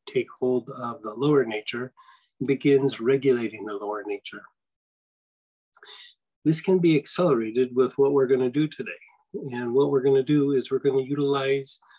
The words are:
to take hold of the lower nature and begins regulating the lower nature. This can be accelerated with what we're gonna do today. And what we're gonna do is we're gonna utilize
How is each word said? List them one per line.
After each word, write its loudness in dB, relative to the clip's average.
to -16
take -2
hold -2
of -10
the -10
lower 2
nature -8
and -4
begins 2
regulating 0
the -8
lower -8
nature. -10
This 2
can 2
be 4
accelerated 0
with 2
what 4
we're 4
gonna 2
do 0
today. -10
And -6
what 4
we're 2
gonna 4
do 2
is 0
we're 0
gonna 2
utilize -2